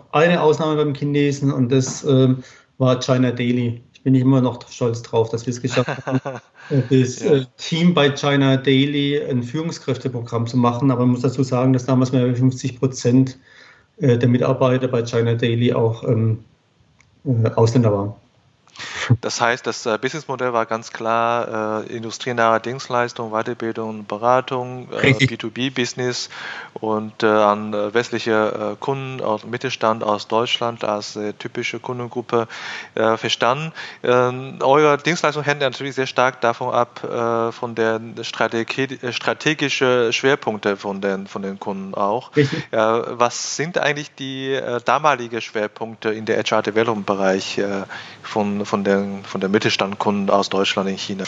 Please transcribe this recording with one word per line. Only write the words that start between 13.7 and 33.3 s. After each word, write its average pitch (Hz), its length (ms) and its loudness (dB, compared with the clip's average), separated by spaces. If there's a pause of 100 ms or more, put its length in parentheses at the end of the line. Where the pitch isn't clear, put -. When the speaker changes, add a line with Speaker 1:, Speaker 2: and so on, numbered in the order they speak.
Speaker 1:
äh, 123 200 4
der 123 120 2
Mitarbeiter 127 580 2
bei 120 160 0
China 117 300 0
Daily 117 400 2
auch, 117 300 0
ähm, 110 360 2 (840)
äh, 113 300 2
Ausländer 113 360 4
waren. 104 220 -2 (1080)
Speaker 2:
Das - 200 -4
heißt, 120 240 2
das, 117 220 -4
äh, 107 120 2
Businessmodell 131 540 -4
war 113 140 0
ganz 113 240 -6
klar, 113 920 -2
äh, - 120 -10
industrienahe 113 640 0
Dienstleistung, 120 720 -4
Weiterbildung, 110 760 -4
Beratung, 123 880 -2
äh, - 60 -6
Speaker 1:
Richtig. 135 320 4
Speaker 2:
B - 80 -8
two 117 120 -6
B 123 220 -4
Business 123 580 -4 (440)
und, 107 500 -4
äh, 110 40 6
an, 107 460 4
äh, 104 200 -4
westliche, 107 800 0
äh, - 60 -16
Kunden 131 420 -6
aus 107 260 -4
Mittelstand, 117 560 -2
aus 104 240 -2
Deutschland 117 560 -2
als, 104 320 -4
äh, 104 180 -6
typische 117 460 -8
Kundengruppe, 120 680 -4 (460)
äh, 110 240 2
verstanden. 131 540 0 (320)